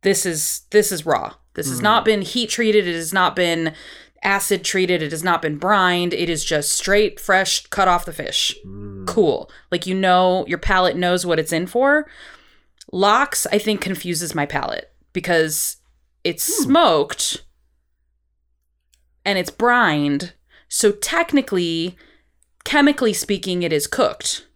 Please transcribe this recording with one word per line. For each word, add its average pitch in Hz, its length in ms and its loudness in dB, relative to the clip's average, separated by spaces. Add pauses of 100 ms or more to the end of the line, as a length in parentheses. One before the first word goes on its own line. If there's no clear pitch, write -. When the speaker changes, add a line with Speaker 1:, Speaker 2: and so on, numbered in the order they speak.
Speaker 1:
this 190 240 0
is, 160 440 -4
this 208 200 2
is 160 160 -6
raw. 143 280 -2 (200)
This 143 140 -6
has 127 100 -4
Speaker 2:
Mm. 151 60 -4
Speaker 1:
not 214 200 2
been 214 180 2
heat 226 280 -4
treated. 214 380 2
It 170 80 -4
has 165 160 -6
not 185 240 2
been 165 380 0 (500)
acid 196 400 0
treated. 180 360 0
It 156 120 -6
has 160 100 -8
not 170 180 2
been 151 160 -4
brined. 180 560 2
It 170 160 -2
is 160 160 -4
just 147 280 -2
straight, 202 480 0
fresh, 190 460 0
cut 190 200 0
off 175 200 2
the 170 60 -10
fish. - 440 -4 (100)
Speaker 2:
Mm. 196 400 -14
Speaker 1:
Cool. 175 420 0 (220)
Like, 180 160 -4
you 185 80 -2
know, 185 540 4
your 170 100 -4
palate 185 380 2
knows 180 280 0
what 170 140 0
it's 160 140 -4
in 170 160 -2
for. 285 400 2 (800)
Lox, 208 640 2
I 208 60 2
think, 208 220 -2
confuses 175 540 -6
my 147 120 0
palate - 440 -6 (220)
because 160 640 0 (480)
it's 175 200 -4 (140)
Speaker 2:
Hmm. 320 60 0
Speaker 1:
smoked 175 800 2 (1800)
and 196 140 0
it's - 120 -4
brined. 170 840 2 (340)
So 208 240 2
technically, 185 1040 -2 (680)
chemically 277 480 4
speaking, 185 500 -2
it 165 100 -2
is 147 140 0
cooked. - 680 -2